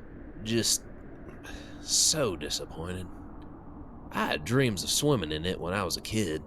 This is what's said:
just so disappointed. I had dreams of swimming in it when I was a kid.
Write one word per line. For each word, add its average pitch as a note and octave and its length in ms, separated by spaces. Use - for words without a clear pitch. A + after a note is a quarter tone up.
just A2 380
so B2+ 540
disappointed. D#2+ 720
I G#3 140
had D3+ 180
dreams A#2+ 400
of - 60
swimming A#2+ 420
in D#2 140
it F2+ 140
when E2+ 120
I G2+ 120
was D#2+ 120
a D2 60
kid. F2 440